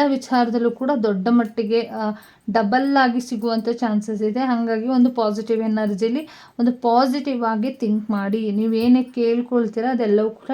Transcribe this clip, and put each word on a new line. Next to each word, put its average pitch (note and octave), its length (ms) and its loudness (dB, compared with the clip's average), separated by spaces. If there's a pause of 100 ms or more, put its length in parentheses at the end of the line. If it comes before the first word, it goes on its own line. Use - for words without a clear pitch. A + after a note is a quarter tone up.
ವಿಚಾರದಲ್ಲೂ A#3+ 640 0
ಕೂಡ C4 200 -2 (120)
ದೊಡ್ಡ G3+ 240 0
ಮಟ್ಟಿಗೆ, A3+ 540 2
ಆ, A3 300 -6 (400)
ಡಬಲ್ B3+ 460 2
ಆಗಿ B3 240 2
ಸಿಗುವಂಥ A3+ 480 -4
ಚಾನ್ಸಸ್ G#3+ 520 -2
ಇದೆ. G#3+ 180 -2
ಹಾಗಾಗಿ A#3 480 -2
ಒಂದು B3 240 4
ಪಾಸಿಟಿವ್ A3 500 -2
ಎನರ್ಜಿಲಿ A3 680 -2 (320)
ಒಂದು A#3+ 120 2
ಪಾಸಿಟಿವ್ B3 720 0
ಆಗಿ A3 300 -2
ಥಿಂಕ್ G#3+ 360 -2
ಮಾಡಿ. G#3 420 -2
ನೀವೇನೇ A3+ 520 2
ಕೇಳ್ಕೊಳ್ತೀರಾ A#3+ 880 0
ಅದೆಲ್ಲವೂ G#3+ 380 2
ಕೂಡ - 240 -8